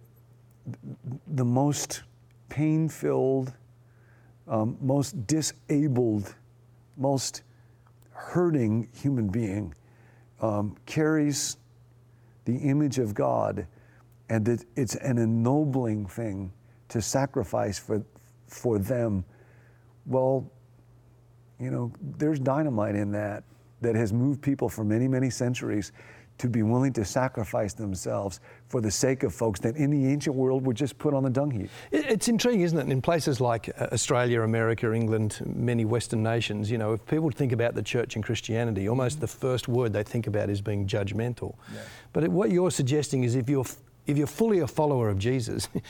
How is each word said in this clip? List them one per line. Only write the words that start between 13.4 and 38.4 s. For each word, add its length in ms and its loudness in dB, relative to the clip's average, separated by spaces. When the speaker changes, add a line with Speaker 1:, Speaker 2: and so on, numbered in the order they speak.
Speaker 1:
and 160 2
that 200 0
it's 200 0
an 220 0
ennobling 880 2
thing 460 -6
to 120 -2
sacrifice 800 -2
for, 240 -4
for 300 -2
them. 460 0
Well, 460 0
you 120 -6
know, 220 -4
there's 220 2
dynamite 560 2
in 180 0
that, 300 -4
that 140 0
has 160 2
moved 300 2
people 260 0
for 160 -4
many, 240 2
many 220 2
centuries 640 -2
to 100 -2
be 140 2
willing 280 4
to 140 0
sacrifice 680 -2
themselves 640 -6
for 140 -2
the 80 0
sake 320 2
of 120 0
folks 260 -2
that 160 -2
in 160 2
the 200 2
ancient 240 -2
world 300 2
were 80 2
just 240 -4
put 160 0
on 80 2
the 80 0
dung 220 0
heap. 180 -6
Speaker 2:
It, 180 0
it's 180 0
intriguing, 340 2
isn't 160 2
it? 140 0
In 100 2
places 380 2
like, 300 0
uh, 140 -2
Australia, 480 2
America, 520 2
England, 520 0
many 400 0
Western 380 0
nations, 480 0
you 80 0
know, 140 0
if 120 -4
people 240 0
think 220 0
about 240 0
the 80 -2
church 320 -2
and 100 -2
Christianity, 640 0